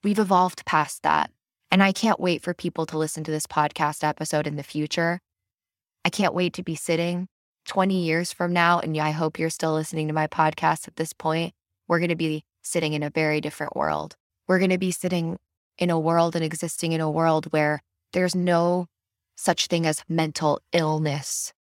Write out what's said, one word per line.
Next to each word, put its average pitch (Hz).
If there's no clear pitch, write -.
We've 208
evolved 185
past -
that, -
and 190
I 196
can't 220
wait 180
for 175
people 160
to 160
listen 156
to 156
this 151
podcast 147
episode 151
in 147
the 143
future. 165
I 180
can't 190
wait 180
to 185
be 165
sitting 175
twenty 190
years 165
from 175
now, 175
and 156
I 156
hope 156
you're 160
still 160
listening 156
to 151
my 156
podcast 156
at -
this 165
point. 165
We're 170
gonna 170
be 156
sitting 160
in 151
a 147
very 151
different 151
world. -
We're 185
gonna 185
be 180
sitting 175
in 175
a 165
world 165
and 165
existing 165
in 160
a 156
world 160
where 151
there's 180
no 175
such -
thing 165
as 156
mental 160
illness. 156